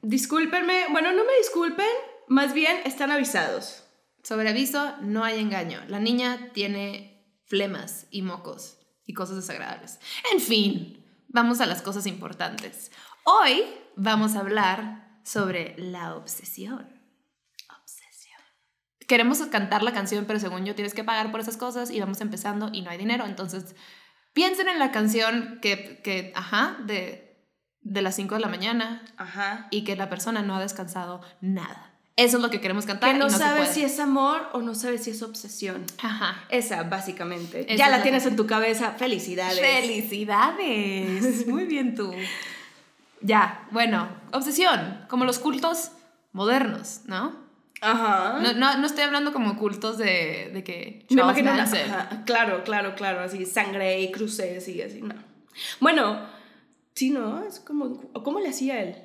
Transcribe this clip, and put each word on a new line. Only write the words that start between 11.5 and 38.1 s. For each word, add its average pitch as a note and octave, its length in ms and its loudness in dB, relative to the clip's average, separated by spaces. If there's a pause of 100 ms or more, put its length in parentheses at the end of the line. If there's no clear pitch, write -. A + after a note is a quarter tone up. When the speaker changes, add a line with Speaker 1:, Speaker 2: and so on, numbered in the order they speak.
Speaker 2:
a A3+ 60 2
las E3+ 160 -4
cosas G3 240 -6
importantes. - 840 -10 (340)
Hoy F4 380 8 (320)
vamos G#3+ 400 2
a G3+ 40 -2
hablar G3+ 680 0 (160)
sobre F#3 540 -2
la E3+ 380 -10
obsesión. F#3+ 720 -12 (960)
Obsesión. - 560 -20 (680)
Queremos A#3+ 300 6 (140)
cantar G3+ 320 2
la A#3+ 100 0
canción, G#3 320 -2
pero G#3+ 140 -2
según F#3 260 -4
yo G#3 80 -4
tienes G#3 220 -6
que A3 80 -6
pagar A3 260 -2
por A3 120 -6
esas A3 160 -8
cosas A#3+ 340 -6
y - 80 -4
vamos G3 220 -4
empezando G#3+ 520 -4
y G3 80 -6
no F3+ 80 -8
hay F3 80 -8
dinero. A3 300 0
Entonces, F#3+ 480 -8 (580)
piensen F#4 340 2
en F4+ 120 0
la C4+ 120 2
canción A3+ 680 0
que, G3+ 420 -4
que, F#3 320 -6
ajá, A3+ 420 0 (100)
de, F#3 500 -8 (440)
de G3+ 200 -2
las F#3 140 0
cinco G3 180 -4
de A3 80 0
la G#3+ 60 0
mañana A3 580 -2 (120)
Speaker 1:
Ajá. G3 520 -6
Speaker 2:
y G#3 140 -2
que G3+ 120 -4
la F#3+ 140 -4
persona G#3 320 -4
no G3+ 140 -2
ha F#3+ 40 -2
descansado F3+ 600 -8 (200)
nada. - 500 -4 (260)
Eso A#3+ 200 8
es A#3+ 60 2
lo A#3 60 2
que G#3+ 120 -4
queremos G3 240 -2
cantar G#3+ 260 4
Speaker 1:
Que C4+ 80 4
no C#4 60 6
Speaker 2:
y - 20 6
no C#4 60 6
se - 100 4
Speaker 1:
sabe D4 160 4
Speaker 2:
puede. D4 140 2
Speaker 1:
si D4+ 100 2
es C#4 160 0
amor C#4+ 540 4
o B3 80 -2
no A#3 120 -4
sabe A#3+ 260 -2
si A3+ 120 -6
es G#3+ 100 -8
obsesión. G3 640 -8 (160)
Speaker 2:
Ajá. G#3+ 460 -4
Speaker 1:
Esa, A3+ 360 0
básicamente. F3 840 -6
Speaker 2:
Esa A3+ 80 0
Speaker 1:
Ya C#4 120 8
Speaker 2:
es C#4 40 8
Speaker 1:
la B3+ 60 6
Speaker 2:
la - 60 4
Speaker 1:
tienes B3+ 200 4